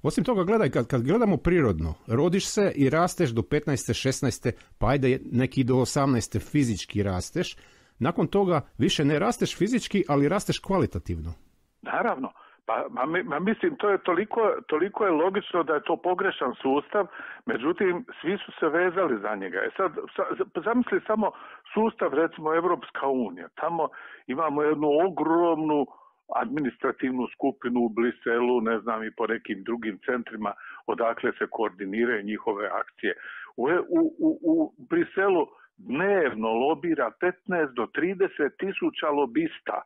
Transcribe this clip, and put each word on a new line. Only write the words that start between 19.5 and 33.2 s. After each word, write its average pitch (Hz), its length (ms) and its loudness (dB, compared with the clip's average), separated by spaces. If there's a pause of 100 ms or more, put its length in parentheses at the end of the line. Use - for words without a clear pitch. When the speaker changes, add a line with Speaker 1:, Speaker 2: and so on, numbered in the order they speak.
Speaker 2:
E 110 200 -2
sad, 190 140 0 (240)
sa-, - 220 -2
za-, - 240 -4
zamisli 220 460 0
samo 214 240 0 (420)
sustav, 208 400 0
recimo, 160 420 0
Evropska 170 520 -2
unija. 101 480 -2
Tamo 160 340 -2 (380)
imamo 147 360 -2
jednu 151 240 2 (200)
ogromnu 156 800 2 (500)
administrativnu 127 960 -2
skupinu 123 460 -2
u 120 100 2
Briselu, 120 720 0
ne 113 180 0
znam, 110 240 -4
i 107 140 -10
po 113 100 -2
nekim 107 360 -4
drugim 110 420 -6
centrima 113 480 -4 (320)
odakle 117 460 -2
se 107 180 -4
koordiniraju 104 720 -2
njihove 104 440 -4
akcije. 95 460 -4 (440)